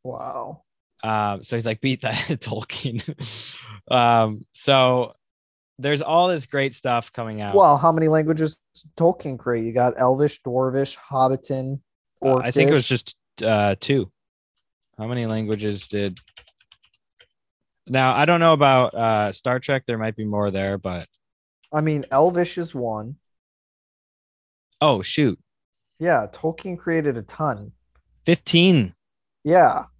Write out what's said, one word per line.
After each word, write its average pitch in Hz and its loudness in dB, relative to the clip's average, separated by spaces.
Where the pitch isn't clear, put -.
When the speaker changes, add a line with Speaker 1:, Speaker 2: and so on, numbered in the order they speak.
Speaker 1:
Wow. 127 -12
Speaker 2:
Uh, 107 -2
so 117 -8
he's 113 -6
like, 110 -4
"Beat 131 -4
that, 110 -4
<laughs> - -6
Tolkien." 110 -8
Um, 117 2
so 127 2
there's 143 -2
all 175 2
this 165 -2
great 135 -4
stuff 120 -4
coming 110 -8
out. 101 -6
Speaker 1:
Well, 151 6
how 165 4
many 160 2
languages 156 0
did - -20
Tolkien 160 -2
create? 117 -2
You 117 -4
got 123 2
Elvish, 131 0
Dwarvish, 131 -2
Hobbiton, 131 -2
Speaker 2:
Uh, 131 2
I 123 -2
think 139 2
it 151 4
was 131 2
Speaker 1:
Orcish. - -6
Speaker 2:
just, - -4
uh, 104 2
two. 139 -2
How 110 -8
many 120 -4
languages 107 -6
did? 101 -4
Now, 131 2
I 143 4
don't 170 4
know 165 6
about, 135 4
uh, 107 0
Star 127 -4
Trek. 135 -4
There 117 -4
might 110 -4
be 110 -8
more 104 -2
there, 98 -4
but 90 -8
Speaker 1:
I 151 0
mean, 151 -2
Elvish 175 2
is 170 -8
one. 117 -8
Speaker 2:
Oh, 135 4
shoot. 131 0
Speaker 1:
Yeah, 156 0
Tolkien 170 -8
created 151 -2
a 110 -8
ton. 110 -8
Speaker 2:
Fifteen. 170 4
Speaker 1:
Yeah. 156 4